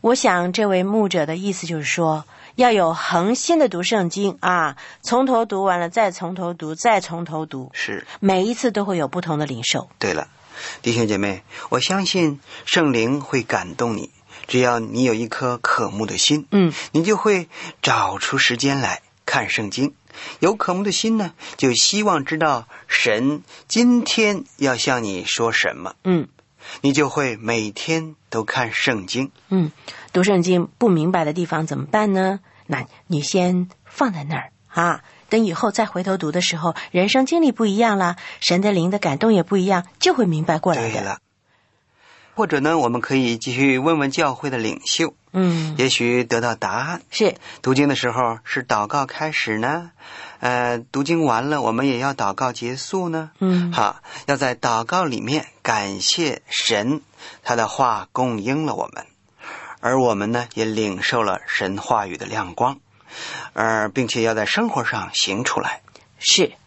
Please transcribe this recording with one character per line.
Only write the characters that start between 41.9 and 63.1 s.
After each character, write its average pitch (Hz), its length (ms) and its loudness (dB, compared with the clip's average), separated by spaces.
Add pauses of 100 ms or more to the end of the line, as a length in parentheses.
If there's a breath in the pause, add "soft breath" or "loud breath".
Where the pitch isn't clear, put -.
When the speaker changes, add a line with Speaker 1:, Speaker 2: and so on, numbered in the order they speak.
Speaker 2:
或 214 140 0
者 147 140 2
呢， 156 160 4
我 131 100 2
们 120 140 0
可 135 140 -2
以 120 220 2
继 123 160 -6
续 135 240 4
问 156 220 2
问 139 100 0
教 143 260 0
会 147 140 -6
的 127 80 -2
领 110 280 -4
袖。 - 280 -2 (200)
Speaker 1:
嗯。 165 440 0
Speaker 2:
也 131 120 2
许 120 340 2
得 117 160 0
到 117 160 0
答 101 160 -4
案。 139 300 -4 (100)
Speaker 1:
是。 - 240 0 (260 loud breath)
Speaker 2:
读 131 120 2
经 143 160 4
的 135 60 2
时 123 140 -2
候 117 360 0
是 - 180 -4
祷 107 240 0
告 139 180 0
开 156 280 -6
始 110 240 -2
呢？ 156 340 -2 (480 loud breath)
呃， 123 400 0
读 139 240 -6
经 165 220 0
完 123 240 0
了， 147 120 0
我 113 100 0
们 127 160 0
也 123 120 0
要 139 140 -2
祷 101 200 -2
告 127 200 -2
结 120 240 -6
束 180 320 -4
呢？ 160 300 -6
Speaker 1:
嗯。 180 340 2
Speaker 2:
好， 104 240 0 (300 loud breath)
要 143 100 0
在 131 180 -2
祷 117 300 0
告 180 180 0
里 127 160 -2
面 127 260 -2 (160)
感 101 380 0
谢 151 480 -2
神， 117 540 0 (420 loud breath)
他 123 140 0
的 113 100 2
话 113 460 0
供 123 280 -2
应 139 240 -2
了 123 100 -4
我 80 120 -4
们， - 180 -14 (760 loud breath)
而 131 200 2
我 120 140 4
们 104 160 -2
呢， 120 220 -2
也 110 100 -2
领 107 400 -2
受 120 180 0
了 98 260 0
神 98 300 -4
话 104 300 -2
语 87 100 -10
的 101 80 -10
亮 98 300 -8
光， 127 240 -2 (720 loud breath)